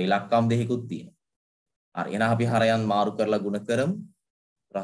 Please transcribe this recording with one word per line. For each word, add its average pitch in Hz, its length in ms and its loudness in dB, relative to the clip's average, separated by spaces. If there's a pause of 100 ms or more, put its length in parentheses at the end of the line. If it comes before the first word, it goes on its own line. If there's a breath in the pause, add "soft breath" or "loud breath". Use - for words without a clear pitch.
ඉලක්කම් 117 440 2
දෙකකුත් 120 380 0
තියෙනවා. - 300 -12 (760)
හරි. 87 200 -4
එහෙනම් 113 180 2
අපි 117 180 2
හරයන් 113 400 2
මාරු 104 260 2
කරලා 107 260 0
ගුණ 101 240 -2
කරමු. 131 280 0 (680)
ඒතර - 180 -8